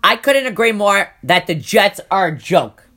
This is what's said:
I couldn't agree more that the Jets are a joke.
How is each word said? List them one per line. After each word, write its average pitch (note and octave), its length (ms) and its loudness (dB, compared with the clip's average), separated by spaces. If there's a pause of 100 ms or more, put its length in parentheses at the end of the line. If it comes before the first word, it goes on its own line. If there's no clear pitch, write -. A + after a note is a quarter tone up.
I G#3 140 2
couldn't C4+ 280 0
agree A3+ 260 -2
more G3+ 520 0
that F3 240 0
the E3+ 80 -4
Jets G3+ 440 0 (120)
are F#3 160 0
a D#3 100 -6
joke. C#3+ 600 -2